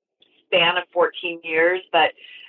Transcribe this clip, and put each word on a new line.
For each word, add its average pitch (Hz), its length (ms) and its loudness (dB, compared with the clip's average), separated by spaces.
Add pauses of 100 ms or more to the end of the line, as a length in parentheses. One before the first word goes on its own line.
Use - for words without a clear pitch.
(480)
span 175 300 0
of 175 160 -4
fourteen 170 500 -4
years, 165 380 0 (100)
but 160 200 2 (380)